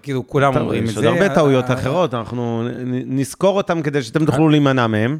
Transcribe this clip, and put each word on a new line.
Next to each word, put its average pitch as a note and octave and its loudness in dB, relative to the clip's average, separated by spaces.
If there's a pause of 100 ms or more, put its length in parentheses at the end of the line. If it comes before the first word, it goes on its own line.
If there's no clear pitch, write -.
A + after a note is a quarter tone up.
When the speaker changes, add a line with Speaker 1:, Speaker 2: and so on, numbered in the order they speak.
Speaker 1:
כאילו, C3+ -6
כולם C#3 2
Speaker 2:
טוב, D3 2
Speaker 1:
אומרים E3+ -2
את A2+ -2
Speaker 2:
יש A2+ -6
Speaker 1:
זה. G#2+ -6
Speaker 2:
עוד - 2
הרבה F3+ 2
Speaker 1:
ה-, - 0
Speaker 2:
טעויות C3 2
Speaker 1:
ה-, B2+ 0
Speaker 2:
אחרות, C3 -2
אנחנו A#2 -4
נ-, A#2+ -4
נ-, B2+ -6
נזכור F#3 0
אותם F3+ -2
כדי C#3+ -2
שאתם D3+ -2
תוכלו D3+ 4
להימנע C3+ 4
מהם. A2 0